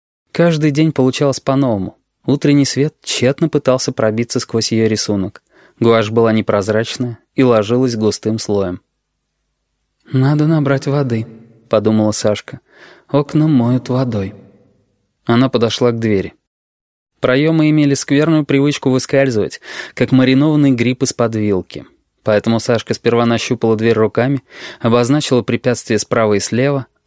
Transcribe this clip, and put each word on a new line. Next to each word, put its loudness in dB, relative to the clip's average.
Каждый 0
день 0
получалось 0
по-новому. -2
Утренний 2
свет -2
тщетно -2
пытался 0
пробиться -2
сквозь -4
её 2
рисунок. -4
Гуашь 2
была 2
непрозрачная -2
и 2
ложилась 2
густым -2
слоем. -4
«Надо 2
набрать 0
воды», -2
подумала 2
Сашка. -4
«Окна 0
моют 2
водой». -4
Она 2
подошла 0
к -6
двери. -2
Проёмы 2
имели 2
скверную 0
привычку 0
выскальзывать, 0
как -2
маринованный 4
гриб -2
из-под -2
вилки. -4
Поэтому 0
Сашка -2
сперва 0
нащупала 0
дверь 2
руками, -2
обозначила 0
препятствие -2
справа 0
и 0
слева, -2